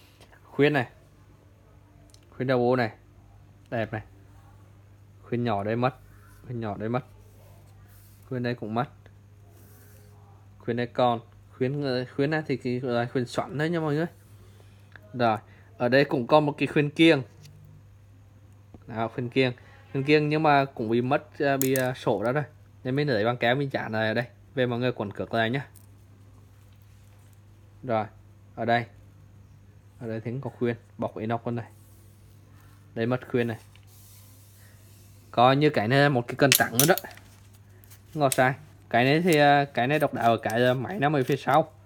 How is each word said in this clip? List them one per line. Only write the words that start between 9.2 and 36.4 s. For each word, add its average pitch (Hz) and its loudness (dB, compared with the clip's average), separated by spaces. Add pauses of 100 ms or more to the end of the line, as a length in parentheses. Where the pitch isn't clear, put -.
Khuyến 120 -6
đây 120 -4
còn. 120 0 (380)
Khuyến, 143 -4
ờ, 127 -4 (100)
khuyến 143 0
này 156 -2
thì 131 -4
cái, 123 -6
là 120 -2
khuyến 123 -4
xoắn - -8
thôi 156 -2
nha 170 -2
mọi 151 -2
người. 165 -2 (1040)
Rồi, 117 0 (400)
ở 123 0
đây 139 6
cũng 127 -2
có 151 6
một 143 0
cái 139 -2
khuyến 147 0
kiêng. 160 4 (1600)
Đó, 113 -4
khuyến 123 -8
kiêng. 127 0 (380)
Khuyến 139 -4
kiêng 151 2
nhưng 156 0
mà 143 4
cũng 120 -6
bị 117 2
mất, 135 -4
à, 139 0
bị, 131 0
à, 127 -2
sổ 107 -2
đó 117 -2
rồi. 143 -2 (400)
Nên 131 -4
mình 147 -2
lấy 110 0
băng 120 -2
kéo 120 2
mình 143 -2
chặn 127 -6
này 110 0
ở 110 -2
đây. 120 -2 (300)
Về 127 0
mọi 120 -2
người 123 0
quần 101 -6
cược 95 -8
lại 113 2
nhá. 131 -4 (2250)
Rồi, 110 -2 (500)
ở 117 -8
đây. 117 2 (1120)
Ở 120 -12
đây 110 -6
thì 113 -8
cũng 131 -8
có 123 -10
khuyên, 120 -2 (220)
bọc - -6
inox 113 -4
con 120 -4
này. 110 -10 (1200)
Đây 117 -2
mất 123 -4
khuyên 120 0
này. 113 -6 (1700)
Coi 127 6
như 147 4
cái 107 0
này 135 4
là 143 4
một 120 -2
cái - -10
cân 135 4